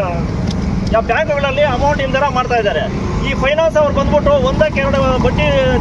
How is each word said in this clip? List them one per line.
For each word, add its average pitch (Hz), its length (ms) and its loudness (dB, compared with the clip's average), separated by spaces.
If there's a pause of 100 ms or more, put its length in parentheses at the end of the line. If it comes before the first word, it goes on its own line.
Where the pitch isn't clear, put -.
(920)
ಯಾವ 220 80 2
ಬ್ಯಾಂಕ್ಗಳಲ್ಲಿ 277 600 -2
ಅಮೌಂಟ್ 285 400 0
ಇಲ್ದರ 269 220 0 (100)
ಮಾಡ್ತಾ 247 220 0
ಇದ್ದಾರೆ. 202 280 0 (460)
ಈ - 40 -2
ಫೈನಾನ್ಸ್ 311 440 0
ಅವ್ರು 294 160 2
ಬಂದ್ಬಿಟ್ಟು 277 380 2
ಒಂದಕ್ಕೆ 277 480 2
ಎರಡು 269 440 0
ಬಡ್ಡಿ 277 280 2 (300)